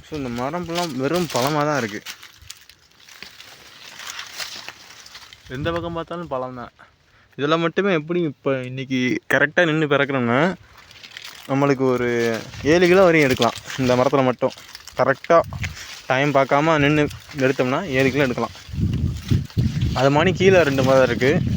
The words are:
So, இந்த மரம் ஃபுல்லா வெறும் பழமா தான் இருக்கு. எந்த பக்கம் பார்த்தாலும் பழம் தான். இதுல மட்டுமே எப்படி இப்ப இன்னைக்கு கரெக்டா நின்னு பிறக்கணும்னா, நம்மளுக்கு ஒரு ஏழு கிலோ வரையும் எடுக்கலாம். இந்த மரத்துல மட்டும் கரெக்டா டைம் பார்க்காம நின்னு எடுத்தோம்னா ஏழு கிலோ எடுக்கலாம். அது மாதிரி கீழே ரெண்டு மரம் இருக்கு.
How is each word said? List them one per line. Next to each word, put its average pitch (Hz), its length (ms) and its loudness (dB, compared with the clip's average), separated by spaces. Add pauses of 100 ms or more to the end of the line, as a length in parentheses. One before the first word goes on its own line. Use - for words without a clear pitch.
So, 156 140 -14
இந்த 135 120 -8
மரம் 139 360 -6
ஃபுல்லா 165 320 -6
வெறும் 151 360 -2
பழமா 147 320 0
தான் 151 120 0
இருக்கு. 107 240 -4 (3500)
எந்த 147 220 -4
பக்கம் 170 220 -6
பார்த்தாலும் 165 340 -10
பழம் 127 280 -6
தான். 120 160 -14 (680)
இதுல 151 220 0
மட்டுமே 185 340 0
எப்படி 170 280 -2
இப்ப 135 420 -4
இன்னைக்கு 127 680 -2
கரெக்டா 147 360 2
நின்னு 156 200 0
பிறக்கணும்னா, 135 540 2 (1080)
நம்மளுக்கு 139 320 2
ஒரு 123 280 0 (560)
ஏழு 170 240 4
கிலோ 185 160 6
வரையும் 160 240 4
எடுக்கலாம். 123 260 2 (240)
இந்த 123 180 2
மரத்துல 135 280 2
மட்டும் 127 280 0 (460)
கரெக்டா 131 420 2 (680)
டைம் 139 240 0
பார்க்காம 143 460 2
நின்னு 147 300 2 (300)
எடுத்தோம்னா 131 480 0
ஏழு 135 260 2
கிலோ 143 120 0
எடுக்கலாம். 120 320 -2 (1400)
அது 135 180 2
மாதிரி 160 260 2
கீழே 185 260 6
ரெண்டு 139 200 2
மரம் 131 200 6
இருக்கு. 127 380 2 (160)